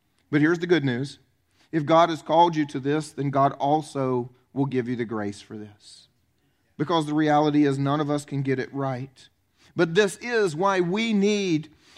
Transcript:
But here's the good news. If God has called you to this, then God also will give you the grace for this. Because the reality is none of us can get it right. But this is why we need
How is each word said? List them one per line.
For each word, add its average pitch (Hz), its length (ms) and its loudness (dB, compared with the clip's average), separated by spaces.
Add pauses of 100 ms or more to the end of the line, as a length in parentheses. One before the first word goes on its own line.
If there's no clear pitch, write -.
(320)
But 147 100 2
here's 165 200 2
the 180 60 -6
good 156 180 2
news. 135 340 -4 (540)
If 156 120 -2
God 165 260 6
has 156 120 -8
called 165 340 4
you 151 100 0
to 143 140 -8
this, 151 300 -4
then 139 200 -6
God 139 240 2
also 135 760 -2 (240)
will 135 120 0
give 123 220 -4
you 123 80 -4
the 120 80 -4
grace 104 360 -6
for 107 180 -16
this. - 500 -20 (680)
Because 156 280 0
the 151 80 -4
reality 151 500 4
is 139 140 0
none 139 220 0
of 143 100 -2
us 143 160 -4
can 139 160 -4
get 135 160 -2
it - 160 -8
right. 135 540 -8 (460)
But 170 200 0
this 202 240 2
is 220 360 -2
why 190 260 0
we 214 340 0
need 196 560 0 (280)